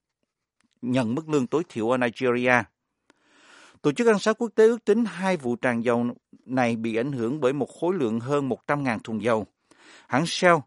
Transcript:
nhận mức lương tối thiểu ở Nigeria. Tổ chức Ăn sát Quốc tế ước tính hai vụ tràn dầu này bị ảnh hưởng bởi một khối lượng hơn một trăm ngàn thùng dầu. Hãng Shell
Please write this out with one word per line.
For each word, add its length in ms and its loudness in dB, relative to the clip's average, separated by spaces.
nhận 340 0
mức 140 -8
lương 180 0
tối 220 -2
thiểu 200 -4
ở 80 2
Nigeria. 680 0
Tổ 100 2
chức 160 0
Ăn 120 4
sát 180 0
Quốc 180 -4
tế 100 8
ước 200 2
tính 200 2
hai 320 -2
vụ 180 -4
tràn 280 0
dầu 220 2
này 300 0
bị 200 -4
ảnh 160 -4
hưởng 280 -4
bởi 140 2
một 160 -4
khối 160 -2
lượng 240 -2
hơn 300 -2
một 180 -6
trăm 160 -2
ngàn 160 -4
thùng 240 -8
dầu. 240 0
Hãng 180 -2
Shell 300 2